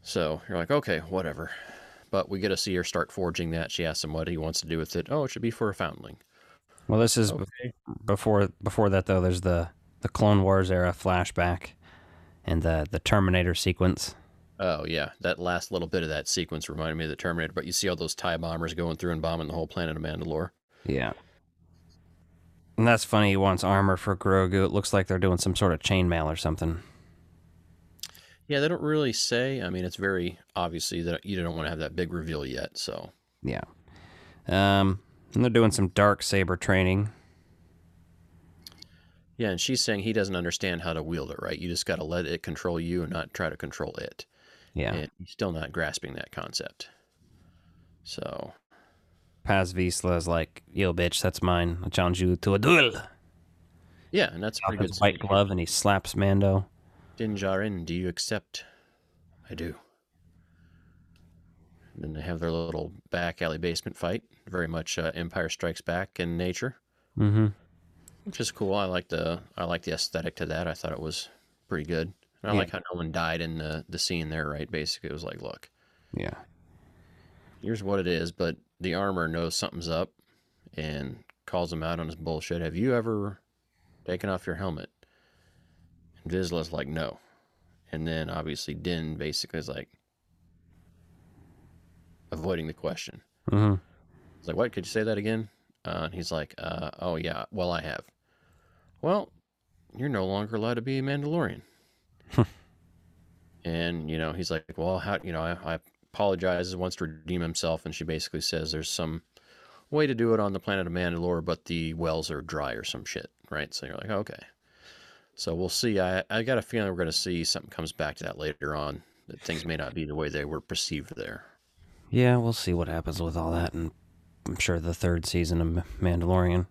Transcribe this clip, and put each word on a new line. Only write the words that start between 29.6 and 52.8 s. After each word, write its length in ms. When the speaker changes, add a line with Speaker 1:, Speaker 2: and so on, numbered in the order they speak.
Speaker 1:
I 80
mean, 160
it's 120
very 420
obviously 460
that 240
you 160
don't 120
wanna 140
have 120
that 140
big 200
reveal 320
yet, 320
so. 320
Speaker 2:
Yeah. 180
Um, 520
and 100
they're 60
doing 220
some 180
Darksaber 680
training. 520
Speaker 1:
Yeah, 140
and 100
she's 220
saying 180
he 140
doesn't 200
understand 460
how 140
to 80
wield 280
it, 120
right? 160
You 100
just 160
gotta 180
let 220
it 180
control 380
you 220
and 100
not 220
try 160
to 60
control 400
it. 280
Speaker 2:
Yeah. 220
Speaker 1:
And 240
he's 120
still 220
not 180
grasping 440
that 180
concept. 560
So. 500
Speaker 2:
Paz 300
Vizsla 420
is 100
like, 360
"Yo, 220
bitch, 260
that's 220
mine. 420
I 60
challenge 320
you 140
to 180
a 40
duel." 340